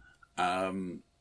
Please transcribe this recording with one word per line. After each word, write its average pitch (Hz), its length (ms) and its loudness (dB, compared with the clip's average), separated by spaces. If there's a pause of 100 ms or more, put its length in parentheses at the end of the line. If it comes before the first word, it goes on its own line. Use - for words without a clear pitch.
(360)
Um, 92 640 0 (180)